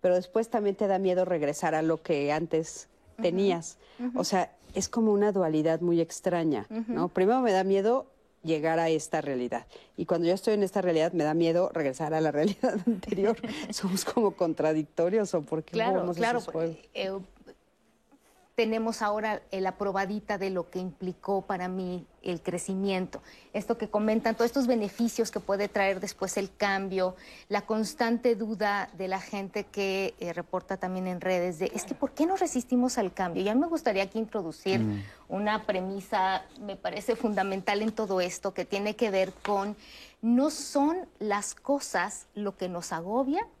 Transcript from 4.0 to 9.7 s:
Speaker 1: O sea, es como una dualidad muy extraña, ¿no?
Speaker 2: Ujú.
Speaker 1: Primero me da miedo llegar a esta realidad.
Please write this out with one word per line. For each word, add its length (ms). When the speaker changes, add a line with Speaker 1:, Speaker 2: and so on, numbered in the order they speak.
Speaker 1:
O 40
sea, 300
es 140
como 240
una 200
dualidad 480
muy 200
extraña, 680
¿no? 200
Speaker 2:
Ujú. 80
Speaker 1:
Primero 260
me 120
da 120
miedo 420
llegar 360
a 100
esta 320
realidad. 460